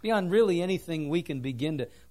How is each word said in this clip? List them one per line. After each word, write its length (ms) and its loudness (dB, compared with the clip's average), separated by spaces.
beyond 280 0
really 300 4
anything 480 -2
we 140 0
can 180 -6
begin 380 -4
to 100 -6